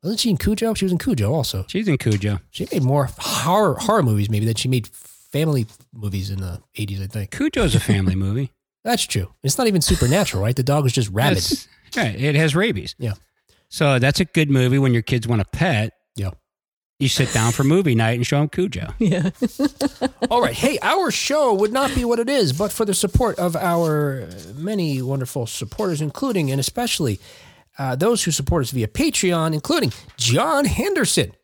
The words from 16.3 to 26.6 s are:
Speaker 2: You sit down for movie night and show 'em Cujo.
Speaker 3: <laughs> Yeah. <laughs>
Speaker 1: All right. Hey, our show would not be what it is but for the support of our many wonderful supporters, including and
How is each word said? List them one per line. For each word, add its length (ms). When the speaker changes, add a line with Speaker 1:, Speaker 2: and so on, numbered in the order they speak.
Speaker 2:
You 80
sit 260
down 160
for 140
movie 320
night 160
and 120
show 160
'em 80
Cujo. 460
Speaker 3:
<laughs> 60
Yeah. 300
<laughs> 500
Speaker 1:
All 100
right. 140
Hey, 280
our 280
show 420
would 200
not 240
be 80
what 160
it 80
is 240
but 180
for 140
the 100
support 460
of 160
our 720
many 480
wonderful 460
supporters, 520
including 520
and 80